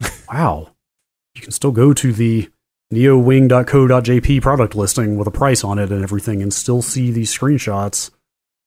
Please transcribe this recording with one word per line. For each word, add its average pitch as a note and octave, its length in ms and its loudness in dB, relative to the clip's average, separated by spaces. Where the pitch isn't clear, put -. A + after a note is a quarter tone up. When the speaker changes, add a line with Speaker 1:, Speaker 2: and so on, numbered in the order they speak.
Speaker 1:
<laughs> A#2+ 80 -8
Speaker 2:
Wow. G#2 420 -4
You - 80 -20
can - 80 -16
still C#3+ 200 -2
go B2+ 220 4
to B2+ 180 0
the A2+ 380 -2
neowing C3 540 4
dot B2 200 2
co C#3 200 4
dot B2+ 160 4
J B2 160 2
P C#3 220 0
product C3 340 0
listing G#2 420 -2
with G2+ 100 -2
a G2+ 40 -6
price C3+ 320 0
on G2+ 160 -2
it G2 120 -4
and G2 120 -2
everything G2+ 380 -4
and G2+ 120 -4
still B2 280 -2
see B2 300 -4
these A2+ 260 -4
screenshots G#2+ 720 -4